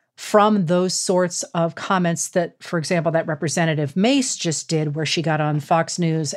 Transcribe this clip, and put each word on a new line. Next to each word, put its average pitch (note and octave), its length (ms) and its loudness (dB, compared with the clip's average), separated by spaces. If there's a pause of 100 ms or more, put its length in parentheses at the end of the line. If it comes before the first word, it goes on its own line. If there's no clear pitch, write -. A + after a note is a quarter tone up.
(160)
from G#3 500 4
those F3+ 260 2
sorts F3+ 520 -2 (100)
of E3+ 220 -2
comments F3 520 0
that, - 340 -4
for - 160 -4
example, E3 320 0
that D#3+ 160 0
Representative D#3 680 -2
Mace B3+ 400 2
just - 320 -4
did, D3+ 260 -2
where D#3 120 -2
she E3 160 -2
got D#3 180 0
on D3+ 200 0
Fox E3 380 0
News D#3+ 380 0